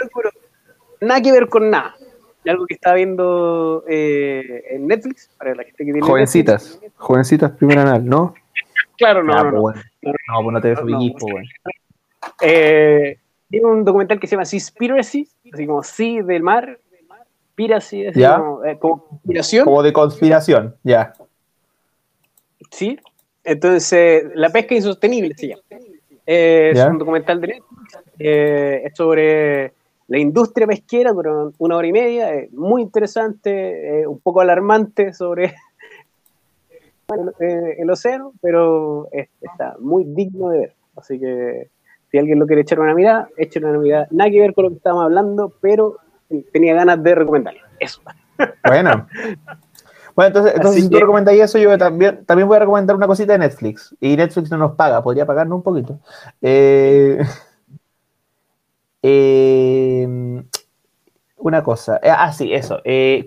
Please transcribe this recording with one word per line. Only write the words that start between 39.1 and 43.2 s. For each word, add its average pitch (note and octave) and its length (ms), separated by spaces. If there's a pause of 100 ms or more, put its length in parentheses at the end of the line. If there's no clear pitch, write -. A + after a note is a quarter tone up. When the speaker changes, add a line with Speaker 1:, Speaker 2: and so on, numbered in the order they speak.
Speaker 1:
es, C#3 180 (120)
está - 380
muy F3+ 260
digno F#3 440
de D#3+ 100
ver. - 140 (220)
Así C3 240
que, B2 500 (420)
si C#3+ 60
alguien D3 220
lo D3+ 60
quiere D3+ 160
echar D#3 180
una D#3 140
mirada, A3 440